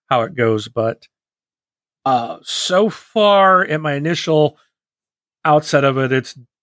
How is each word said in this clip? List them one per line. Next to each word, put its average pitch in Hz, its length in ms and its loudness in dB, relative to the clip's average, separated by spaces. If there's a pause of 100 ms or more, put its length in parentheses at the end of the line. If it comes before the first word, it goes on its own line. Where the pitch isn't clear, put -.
(100)
how 123 120 0
it 113 120 -8
goes. 113 340 -2
But, 113 400 -6 (960)
uh, 123 380 -2
so 196 460 -2
far 196 760 2
in 156 160 -4
my 151 140 -4
initial 151 640 0 (840)
outset 151 400 2
of 135 140 0
it, 131 140 -2
it's 131 260 -4 (240)